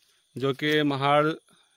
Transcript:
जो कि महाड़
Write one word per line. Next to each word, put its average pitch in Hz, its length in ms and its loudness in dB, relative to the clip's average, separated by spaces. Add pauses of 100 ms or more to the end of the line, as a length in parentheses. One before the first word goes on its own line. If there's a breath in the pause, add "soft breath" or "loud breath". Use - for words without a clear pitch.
(360 soft breath)
जो 135 160 -2
कि 151 300 0
महाड़ 143 500 2 (440 soft breath)